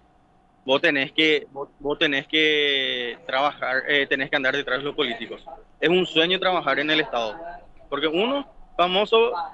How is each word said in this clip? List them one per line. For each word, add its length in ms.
vos 160
tenés 320
que, 400
vos, 160
vos 200
tenés 280
que 1000
trabajar, 640
eh, 200
tenés 220
que 60
andar 200
detrás 220
de 60
los 100
políticos. 480
Es 80
un 180
sueño 340
trabajar 400
en 100
el 100
Estado, 360
porque 200
uno, 400
famoso, 560